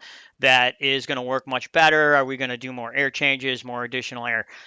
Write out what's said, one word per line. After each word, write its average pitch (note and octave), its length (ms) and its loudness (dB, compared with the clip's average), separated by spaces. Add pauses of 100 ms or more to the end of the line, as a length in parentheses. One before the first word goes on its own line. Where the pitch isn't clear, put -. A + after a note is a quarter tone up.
(380)
that B2+ 440 4
is C3+ 260 -2
gonna C3 160 -4
work B2+ 240 -4
much C3 240 -6
better? D#3 440 6
Are C#3 80 4
we C3 140 -6
gonna B2+ 180 -6
do B2+ 160 -10
more A#2+ 220 -10
air C#3 160 0
changes, C3 560 -2
more A#2+ 180 -6
additional A#2+ 440 -8
air? A2+ 180 -2 (220)